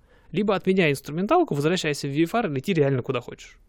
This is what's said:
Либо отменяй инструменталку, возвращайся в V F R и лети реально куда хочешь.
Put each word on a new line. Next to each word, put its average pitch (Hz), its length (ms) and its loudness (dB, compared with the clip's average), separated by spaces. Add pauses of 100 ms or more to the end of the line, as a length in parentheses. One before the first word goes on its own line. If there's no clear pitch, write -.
(320)
Либо 202 240 0
отменяй 185 340 2
инструменталку, 190 640 0
возвращайся 151 540 -2
в 139 40 -6
V 151 120 2
F 165 100 -4
R 226 160 0
и 143 60 -4
лети 156 180 -2
реально 139 300 2
куда 127 180 -4
хочешь. - 480 -18